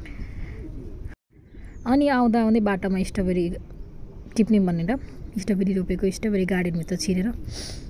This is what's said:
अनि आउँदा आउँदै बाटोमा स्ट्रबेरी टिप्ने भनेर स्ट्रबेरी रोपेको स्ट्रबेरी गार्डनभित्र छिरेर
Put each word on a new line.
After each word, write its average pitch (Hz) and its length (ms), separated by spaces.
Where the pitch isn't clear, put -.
अनि 285 220
आउँदा 240 360
आउँदै 220 160
बाटोमा 190 420
स्ट्रबेरी 180 420
टिप्ने 214 240
भनेर 175 320
स्ट्रबेरी 190 340
रोपेको 185 380
स्ट्रबेरी 202 340
गार्डनभित्र 180 520
छिरेर 185 360